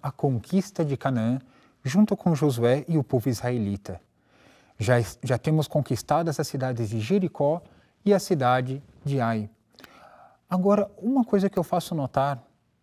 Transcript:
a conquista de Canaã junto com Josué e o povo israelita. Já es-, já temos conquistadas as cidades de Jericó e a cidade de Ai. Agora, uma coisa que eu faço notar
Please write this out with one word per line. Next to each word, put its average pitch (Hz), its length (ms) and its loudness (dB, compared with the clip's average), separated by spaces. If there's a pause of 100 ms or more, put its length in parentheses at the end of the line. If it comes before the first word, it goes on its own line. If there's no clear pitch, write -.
a 139 80 -6
conquista 147 720 -2
de 143 120 -2
Canaã 123 420 0 (460)
junto 196 320 4
com 175 180 2
Josué 131 540 2
e 165 100 2
o 139 60 0
povo 127 240 0
israelita. 104 720 -4 (760)
Já 120 220 4
es-, - 240 -4
já 127 160 -2
temos 156 300 0
conquistadas 147 720 -2
as 147 80 -4
cidades 127 400 -4
de 110 100 -4
Jericó 160 640 0 (420)
e 202 80 4
a 196 60 4
cidade 131 640 0 (220)
de 139 160 -2
Ai. 113 280 -2 (1000)
Agora, 196 480 2
uma 247 260 0
coisa 196 240 2
que - 80 -8
eu 185 60 0
faço 170 320 -4
notar 139 480 -2 (400)